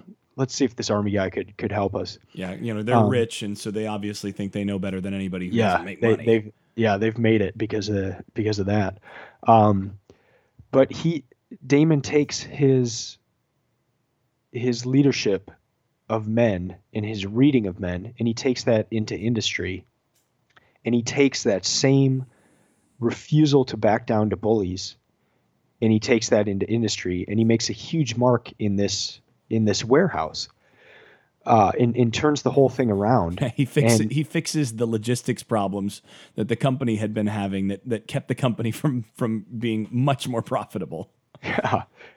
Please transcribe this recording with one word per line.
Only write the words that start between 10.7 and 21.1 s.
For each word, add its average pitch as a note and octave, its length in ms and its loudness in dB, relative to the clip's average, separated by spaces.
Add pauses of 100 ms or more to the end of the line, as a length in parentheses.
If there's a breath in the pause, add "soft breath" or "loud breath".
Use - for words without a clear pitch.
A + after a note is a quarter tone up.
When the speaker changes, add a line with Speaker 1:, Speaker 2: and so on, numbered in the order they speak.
Speaker 1:
but C3+ 200 4
he, - 320 -4 (420)
Damon C#3+ 360 4
takes D3 400 0
his, B2+ 760 0 (1300)
his A#2+ 340 -4
leadership B2+ 640 2 (580)
of A2 180 -2
men G#2 480 0 (180)
and G#2+ 120 -4
his G#2 200 -6
reading A#2 420 4
of F2+ 120 -8
men, F2+ 400 -6
and A#2+ 80 -2
he A2+ 60 0
takes B2 320 -4
that A2 260 2
into G#2+ 260 -4
industry, G2 680 -4 (1000 soft breath)
and A#2 100 0
he A#2+ 80 2
takes B2+ 420 0